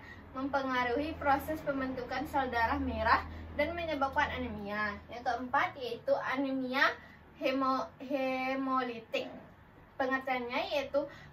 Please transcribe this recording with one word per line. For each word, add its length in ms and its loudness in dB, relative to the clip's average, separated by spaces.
mempengaruhi 880 0
proses 480 2
pembentukan 640 -2
sel 160 2
darah 320 2
merah 480 2
dan 160 2
menyebabkan 560 0
anemia. 640 -4
Yang 240 -2
keempat 400 0
yaitu 480 0
anemia 640 2
hemo-, 560 2
hemolitik. 1300 0
Pengertiannya 800 0
yaitu 240 2